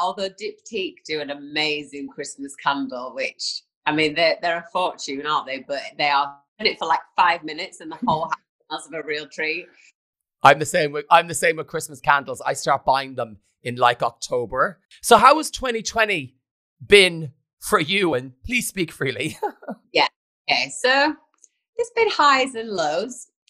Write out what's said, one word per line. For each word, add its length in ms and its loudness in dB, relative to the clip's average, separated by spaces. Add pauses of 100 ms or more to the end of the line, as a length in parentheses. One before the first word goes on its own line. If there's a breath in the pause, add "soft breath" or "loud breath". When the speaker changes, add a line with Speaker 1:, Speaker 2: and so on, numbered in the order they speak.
Speaker 1:
although 260 -2
Diptyque 800 -10
do 140 -6
an 100 -8
amazing 800 -6
Christmas 480 -14
candle, 580 -4
which, 480 -8 (240)
I 60 2
mean, 240 0
they're, 260 2
they're 160 -2
a 140 -12
fortune, 520 -6
aren't 220 -2
they? 140 -8
But 220 -8 (140)
they 120 0
are 280 0 (220)
in 80 -2
it 100 -2
for, 100 -6
like, 120 2 (180)
five 280 2
minutes 360 -10
and 80 -14
the 160 -14
whole 200 0
house 100 -6 (320)
smells 220 -10
of 60 -12
a 120 -8
real 220 -6
tree. 400 -6 (720 soft breath)
Speaker 2:
I'm 160 8
the 80 -4
same 240 0
with, 180 -6
I'm 200 6
the 80 -6
same 180 2
with 140 -8
Christmas 320 -10
candles. 440 2
I 100 -2
start 300 -2
buying 300 0
them 240 -8 (240)
in, 140 -8
like, 260 2
October. 800 -2 (220 soft breath)
So 160 8
how 180 8
has 160 -6
twenty 300 -6
twenty 520 -2 (500)
been 480 6 (280)
for 180 2
you? 360 0
And 180 -4 (120)
please 220 -2
speak 240 -6
freely. 480 -4 (260)
<laughs> 280 -16
Speaker 1:
Yeah. 160 2 (420)
Okay. 300 -2
So 340 2 (600)
there's 180 -4
been 160 2
highs 460 2
and 140 -8
lows, 580 -4 (220)